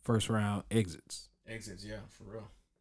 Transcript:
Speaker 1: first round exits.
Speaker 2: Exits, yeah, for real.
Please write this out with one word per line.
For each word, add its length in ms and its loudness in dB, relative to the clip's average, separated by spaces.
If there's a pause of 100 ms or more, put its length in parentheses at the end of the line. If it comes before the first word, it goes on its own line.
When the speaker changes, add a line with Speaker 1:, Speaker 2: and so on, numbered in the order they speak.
Speaker 1:
first 260 4
round 420 2
exits. 580 0 (180)
Speaker 2:
Exits, 380 -10
yeah, 140 -8 (100)
for 140 -20
real. 260 -12 (320)